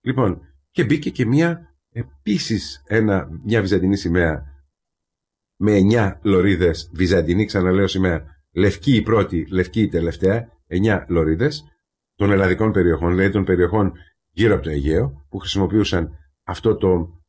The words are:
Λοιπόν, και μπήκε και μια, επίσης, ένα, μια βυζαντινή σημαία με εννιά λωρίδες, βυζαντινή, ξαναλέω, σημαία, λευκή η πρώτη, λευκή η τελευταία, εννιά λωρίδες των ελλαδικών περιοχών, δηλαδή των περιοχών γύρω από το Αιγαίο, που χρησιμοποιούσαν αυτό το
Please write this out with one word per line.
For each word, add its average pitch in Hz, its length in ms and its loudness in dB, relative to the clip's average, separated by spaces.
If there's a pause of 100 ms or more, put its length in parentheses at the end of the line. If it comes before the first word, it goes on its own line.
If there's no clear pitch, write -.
Λοιπόν, 120 400 -2 (300)
και 165 140 -2
μπήκε 165 260 -2
και 123 160 -2
μια, 165 500 -2 (160)
επίσης, - 920 -6
ένα, 104 420 0 (160)
μια 110 160 0
βυζαντινή 95 360 0
σημαία 85 460 0 (1200)
με 104 160 2
εννιά 101 460 2
λωρίδες, 90 720 0
βυζαντινή, 87 500 0
ξαναλέω, 95 420 0
σημαία, 90 380 -2 (300)
λευκή 104 420 2
η 104 60 2
πρώτη, 95 440 -2
λευκή 92 360 -2
η 98 60 2
τελευταία, 92 600 -2 (180)
εννιά 95 420 0
λωρίδες 85 560 -2 (500)
των 101 160 0
ελλαδικών 98 420 2
περιοχών, 85 380 2
δηλαδή 95 220 2
των 101 120 0
περιοχών 92 480 2 (380)
γύρω 107 240 2
από - 80 -2
το 78 80 -8
Αιγαίο, 78 580 -2
που 101 100 -12
χρησιμοποιούσαν 95 760 -2 (300)
αυτό - 340 -2
το 87 520 -2